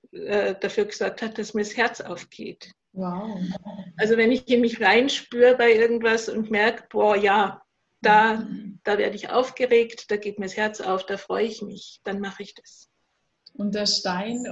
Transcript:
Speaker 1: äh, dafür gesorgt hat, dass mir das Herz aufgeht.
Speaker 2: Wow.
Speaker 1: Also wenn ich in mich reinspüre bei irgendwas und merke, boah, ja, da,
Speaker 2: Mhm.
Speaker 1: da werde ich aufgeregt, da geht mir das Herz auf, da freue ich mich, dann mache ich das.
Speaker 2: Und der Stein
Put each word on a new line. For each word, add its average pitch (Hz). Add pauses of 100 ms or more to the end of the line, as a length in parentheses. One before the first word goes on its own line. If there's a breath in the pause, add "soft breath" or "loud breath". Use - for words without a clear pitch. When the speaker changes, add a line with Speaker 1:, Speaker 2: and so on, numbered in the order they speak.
(120)
Speaker 1:
äh, 196
dafür 202
gesorgt -
hat, 220
dass 208
mir 208
das 214
Herz -
aufgeht. - (220)
Speaker 2:
Wow. 185 (560)
Speaker 1:
Also 220
wenn 226
ich -
in 240
mich 233
reinspüre 240
bei 233
irgendwas 226
und 220
merke, 220
boah, 208
ja, 202 (400)
da, 220
Speaker 2:
Mhm. 214
Speaker 1:
da 208
werde 202
ich -
aufgeregt, 233
da 208
geht 208
mir 190
das 190
Herz 214
auf, 185
da 196
freue 196
ich 220
mich, 190
dann 202
mache 196
ich -
das. - (640)
Speaker 2:
Und 202
der 208
Stein 208